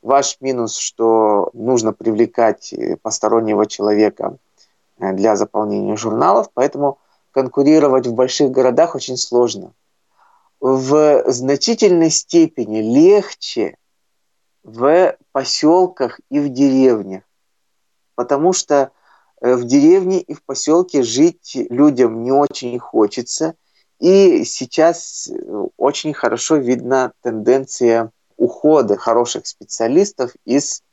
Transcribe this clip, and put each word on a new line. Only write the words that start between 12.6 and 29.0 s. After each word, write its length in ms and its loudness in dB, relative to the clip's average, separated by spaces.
легче 960 0
в 540 2
посёлках 880 0
и 80 -2
в 120 -2
деревнях, 720 0
потому 380 0
что, 400 0
э, 120 2
в 100 -4
деревне 560 4
и 140 -14
в 100 -20
посёлке 580 -2
жить 540 0
людям 540 2
не 100 -2
очень 460 -2
хочется, 760 -4
и 460 4
сейчас, 840 -4
э, 380 -10
очень 380 -4
хорошо 420 -2
видна 560 -2
тенденция 920 0
ухода 600 2
хороших 500 -2